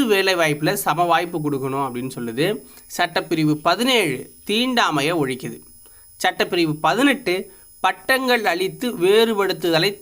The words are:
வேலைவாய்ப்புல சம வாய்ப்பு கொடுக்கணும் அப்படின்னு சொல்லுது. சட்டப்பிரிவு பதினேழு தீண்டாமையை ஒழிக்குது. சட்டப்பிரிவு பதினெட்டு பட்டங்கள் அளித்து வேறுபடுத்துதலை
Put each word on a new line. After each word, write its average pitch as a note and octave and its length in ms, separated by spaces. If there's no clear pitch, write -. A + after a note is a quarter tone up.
வேலைவாய்ப்புல F3 580
சம E3+ 260
வாய்ப்பு F3 320
கொடுக்கணும் C#3 420
அப்படின்னு B2 300
சொல்லுது. A#2+ 320
சட்டப்பிரிவு E3 580
பதினேழு F#3+ 500
தீண்டாமையை G#3 680
ஒழிக்குது. B2 360
சட்டப்பிரிவு F3+ 500
பதினெட்டு G#3 480
பட்டங்கள் B3 580
அளித்து F#3 340
வேறுபடுத்துதலை G3 1000